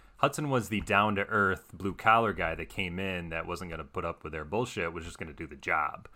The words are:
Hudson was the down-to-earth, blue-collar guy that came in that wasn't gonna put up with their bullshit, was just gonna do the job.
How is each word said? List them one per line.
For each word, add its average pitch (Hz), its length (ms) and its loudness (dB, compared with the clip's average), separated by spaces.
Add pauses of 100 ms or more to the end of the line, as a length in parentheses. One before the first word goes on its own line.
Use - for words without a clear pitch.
(160)
Hudson - 340 2
was 127 200 2
the 107 100 2
down-to-earth, 101 920 2
blue-collar 104 600 4
guy 82 240 -2
that 82 120 -8
came 90 300 -4
in 92 300 -4
that 82 180 -4
wasn't 87 240 -6
gonna 80 140 -8
put 87 200 -6
up 85 200 -6
with 78 80 -10
their 78 120 -6
bullshit, 90 480 -2
was 82 120 -8
just 85 140 -10
gonna 80 140 -10
do 80 140 -10
the 71 80 -14
job. 78 600 -2